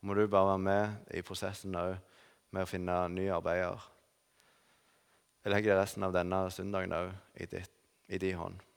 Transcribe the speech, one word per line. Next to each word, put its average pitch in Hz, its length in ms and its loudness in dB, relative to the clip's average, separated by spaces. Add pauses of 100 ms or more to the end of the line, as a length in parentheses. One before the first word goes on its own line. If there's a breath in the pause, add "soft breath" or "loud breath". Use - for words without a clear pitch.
Må 98 120 -2
du 104 120 6
bare 98 260 6
være 95 60 2
med 104 580 0
i 90 60 -6
prosessen 98 520 -8
også 90 240 -4 (560 soft breath)
med 95 80 -2
å 90 80 -4
finne 90 280 0 (160)
nye 95 200 -2
arbeider. 87 540 -2 (1500 soft breath)
Jeg 101 120 0
legger 101 260 6
resten 101 260 0
av 92 80 -2
denne 90 360 2
søndagen 95 440 -4
også 92 480 -6
i 87 80 -10
ditt, 90 240 -10 (340)
i 92 140 -4
din 92 160 -2
hånd. 92 240 -8 (140)